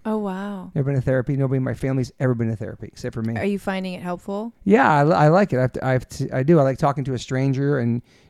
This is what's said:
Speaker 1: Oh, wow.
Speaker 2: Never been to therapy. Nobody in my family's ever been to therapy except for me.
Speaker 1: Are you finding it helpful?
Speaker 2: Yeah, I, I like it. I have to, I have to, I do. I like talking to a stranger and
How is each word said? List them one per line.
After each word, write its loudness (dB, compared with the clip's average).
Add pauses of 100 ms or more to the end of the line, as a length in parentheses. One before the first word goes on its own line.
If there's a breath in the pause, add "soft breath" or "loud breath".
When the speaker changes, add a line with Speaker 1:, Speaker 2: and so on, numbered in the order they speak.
Speaker 1:
Oh, -4
wow. -8
Speaker 2:
Never -2
been 0
to 2
therapy. 0
Nobody 0
in 0
my -4
family's -2
ever 2
been 0
to -2
therapy -12
except -12
for -6
me. -4
Speaker 1:
Are -4
you -2
finding -6
it -12
helpful? -8 (120)
Speaker 2:
Yeah, 4
I, 4
I 8
like 4
it. 0
I 2
have 0
to, -6
I 2
have -2
to, -6
I 0
do. 6
I 6
like 0
talking 0
to -4
a -4
stranger 0
and 0 (280 soft breath)